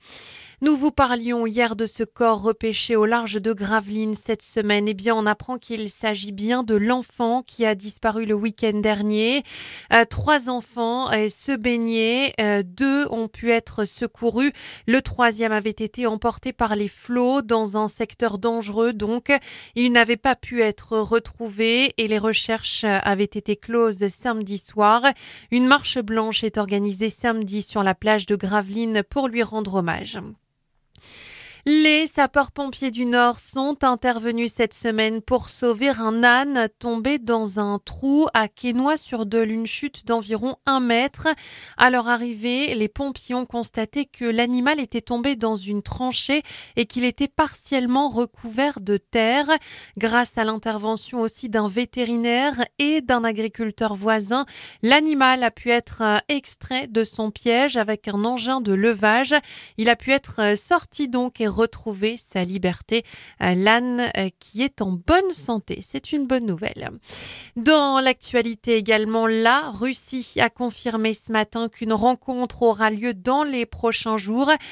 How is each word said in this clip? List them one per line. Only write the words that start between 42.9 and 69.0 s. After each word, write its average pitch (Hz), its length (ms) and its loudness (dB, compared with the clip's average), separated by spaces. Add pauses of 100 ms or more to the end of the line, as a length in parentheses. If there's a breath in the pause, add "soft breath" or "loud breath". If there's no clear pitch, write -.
ont 247 100 -4
constaté 233 600 -6
que - 180 -10
l'animal 247 560 2
était 233 220 -4
tombé 240 340 -2
dans 220 180 0
une 202 280 -4
tranchée 254 600 -2 (320 loud breath)
et 233 100 2
qu'il 247 200 -2
était 262 240 0
partiellement 269 800 0
recouvert 233 720 -2
de 196 160 0
terre. 233 520 0 (480 loud breath)
Grâce 226 420 2
à 226 40 0
l'intervention 220 800 -2
aussi 226 280 -4
d'un 208 200 2
vétérinaire 240 880 0 (240)
et 294 220 2
d'un 240 200 2
agriculteur 220 720 -2
voisin, 220 520 0 (360 loud breath)
l'animal 262 600 4
a 226 80 0
pu - 180 -6
être, 240 320 -2
euh, 208 160 2 (100)
extrait 269 600 -6
de 220 160 0
son 220 260 -6
piège 247 460 2
avec 214 320 -2
un 202 160 -2
engin 247 360 -2
de 208 120 0
levage. 220 600 2 (440 loud breath)
Il 220 120 2
a 240 60 4
pu - 160 -4
être, 269 300 0
euh, 208 160 2
sorti 294 500 -2
donc 247 340 -4
et 220 120 0
retrouver 220 640 -2
sa - 280 -4
liberté. 185 580 -2 (400 loud breath)
Euh, 180 120 4
l'âne, 240 600 2
euh, 190 140 -2 (100)
qui 214 220 -6
est 269 180 -4
en 196 100 0
bonne 339 440 2
santé. 214 520 -6
C'est - 240 -12
une 285 160 -2
bonne 247 200 0
nouvelle. 175 420 -6 (680 loud breath)
Dans 277 440 4
l'actualité 233 760 0
également, 220 500 2